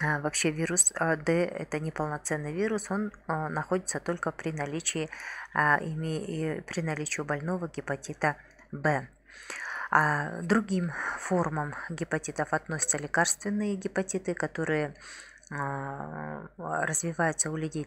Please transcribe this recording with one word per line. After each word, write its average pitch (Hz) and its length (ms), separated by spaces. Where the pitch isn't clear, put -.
а, 151 180
вообще 151 300
вирус, 165 460
а, 165 200
Д 165 300
это - 340
неполноценный 151 720
вирус, 208 380
он, 208 220
а, 156 200
находится 160 500
только 175 320
при 160 220
наличии, 156 560
а, 147 260
име-, 160 460
и 160 340
при - 220
наличии 151 400
у - 20
больного 160 440
гепатита 143 680
Б. 143 360
А, 151 520
другим 190 480
формам 156 540
гепатитов 160 640
относятся 156 460
лекарственные 202 800
гепатиты, 190 580
которые, 156 600
а, 143 960
развиваются 160 920
у 160 40
людей, 156 300